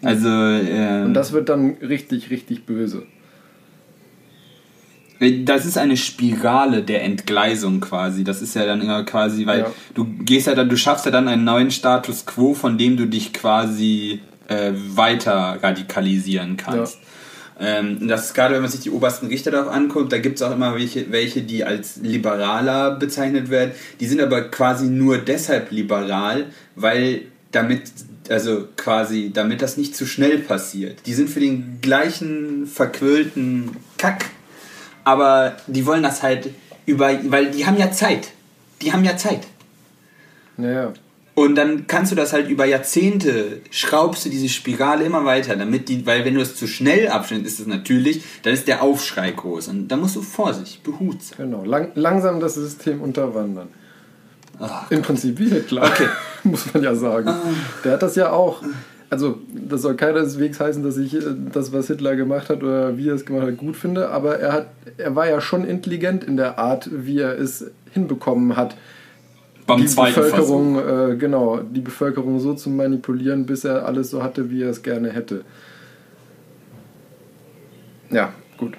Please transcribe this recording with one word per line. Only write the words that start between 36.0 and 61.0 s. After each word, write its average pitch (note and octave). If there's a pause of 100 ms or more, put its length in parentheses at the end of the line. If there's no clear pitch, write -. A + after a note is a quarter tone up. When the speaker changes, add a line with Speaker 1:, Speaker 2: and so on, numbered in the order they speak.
Speaker 1:
das C#3
halt C3 (360)
über, C#3 (200)
weil C#3
die C#3+
haben G3
ja F#3
Zeit. C#3 (500)
Die D3+
haben F#3
ja F3+
Zeit. - (1120)
Speaker 2:
Ja, A#2+
ja. B2 (420)
Speaker 1:
Und C#3+
dann D3
kannst F#3+
du F3+
das D3
halt C#3+
über C3+
Jahrzehnte, C#3 (100)
schraubst -
du -
diese C3+
Spirale C3+
immer E3
weiter, B2+
damit A2+
die, B2
weil A#2+
wenn C3
du C3+
es B2
zu A#2
schnell D#3+
abschnittst, G#2+
ist -
es G#2+
natürlich, B2+ (200)
dann A2+
ist C3+
der B2+
Aufschrei C3+
groß. E2+
Und G2
da C3
musst F#3+
du G#3
vorsichtig, -
behutsam. -
Speaker 2:
Genau, A#2+
lang-, D3
langsam F3
das D#3+
System D3
unterwandern. A2 (880)
Speaker 1:
Ach -
Speaker 2:
Im D3+
Speaker 1:
Gott. D3
Speaker 2:
Prinzip B2+
wie A3
Hitler, C#3+
Speaker 1:
Okay. D3 (160)
Speaker 2:
<laughs> -
muss E3+
man D3+
ja C3
sagen. A2+
Speaker 1:
Ah. F3 (440)
Speaker 2:
Der C3
hat F3
das F#3
ja F3+
auch, F3 (460)
also C3+ (160)
das C#3
soll C3+
keineswegs D3
heißen, D3
dass C3+
ich, C3+